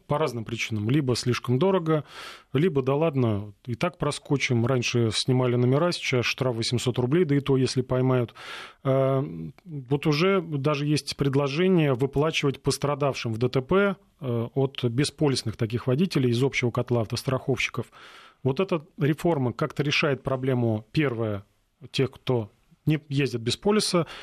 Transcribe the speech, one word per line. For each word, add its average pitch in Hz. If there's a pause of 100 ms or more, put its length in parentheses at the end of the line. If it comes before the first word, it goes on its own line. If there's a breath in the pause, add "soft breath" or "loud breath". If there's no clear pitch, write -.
по 147
разным 120
причинам. 107
Либо 131
слишком 120
дорого, 160 (480 loud breath)
либо 143
да 131
ладно, 120 (120)
и 120
так 175
проскочим. 131
Раньше 123
снимали 127
номера, 135
сейчас 123
штраф 127
восемьсот 117
рублей, 131
да 143
и 139
то, 135
если 127
поймают. 127 (500 loud breath)
Э, 135 (400)
вот 143
уже 175
даже 147
есть 147
предложение 143
выплачивать 139
пострадавшим 139
в 110
Д 123
Т 131
П, 190 (240)
э, 120
от 135
бесполисных 123
таких 113
водителей 131
из 117
общего 123
котла 120
автостраховщиков. 123 (540 loud breath)
Вот 131
эта 190 (140)
реформа 147
как-то -
решает 139
проблему, 123
первое, 113 (460)
тех, 135
кто 117 (340)
не 151
ездит 135
без 117
полиса, 202 (160 loud breath)